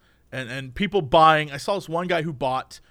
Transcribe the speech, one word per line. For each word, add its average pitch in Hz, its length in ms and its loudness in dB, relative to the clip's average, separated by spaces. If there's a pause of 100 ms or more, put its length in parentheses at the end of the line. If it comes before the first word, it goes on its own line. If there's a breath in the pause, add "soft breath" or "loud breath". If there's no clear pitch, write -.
(320)
and, 127 180 -12
and 131 260 -14
people 196 260 -2
buying. 156 500 4
I 139 60 -10
saw 202 180 -4
this 185 140 -8
one 170 180 -4
guy 170 140 0
who 165 120 -6
bought 131 460 -6 (120)